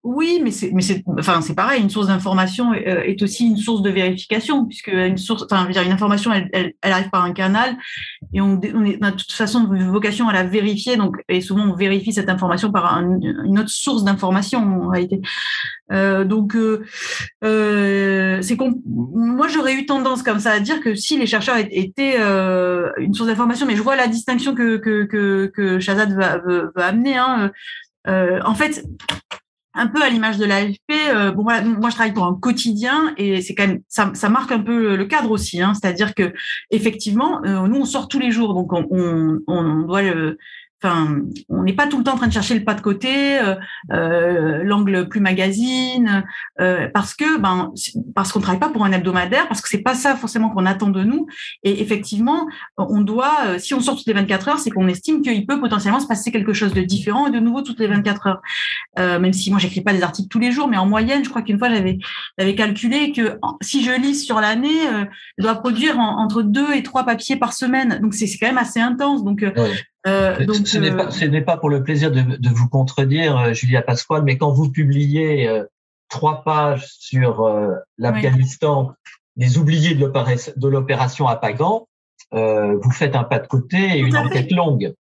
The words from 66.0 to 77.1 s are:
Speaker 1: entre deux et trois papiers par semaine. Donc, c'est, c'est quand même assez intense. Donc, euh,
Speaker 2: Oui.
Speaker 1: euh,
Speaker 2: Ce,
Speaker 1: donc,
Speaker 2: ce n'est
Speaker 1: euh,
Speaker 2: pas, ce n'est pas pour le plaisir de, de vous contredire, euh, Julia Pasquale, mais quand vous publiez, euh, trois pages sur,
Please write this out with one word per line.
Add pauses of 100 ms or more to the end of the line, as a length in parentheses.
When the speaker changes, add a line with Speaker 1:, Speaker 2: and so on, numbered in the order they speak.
Speaker 1:
entre
deux
et
trois
papiers
par
semaine.
Donc,
c'est,
c'est
quand
même
assez
intense.
Donc,
euh,
Speaker 2:
Oui. (380)
Speaker 1:
euh,
Speaker 2:
Ce,
Speaker 1:
donc,
Speaker 2:
ce
n'est
Speaker 1:
euh,
Speaker 2:
pas,
ce
n'est
pas
pour
le
plaisir
de,
de
vous
contredire,
euh,
Julia
Pasquale,
mais
quand
vous
publiez,
euh, (460)
trois
pages (100)
sur,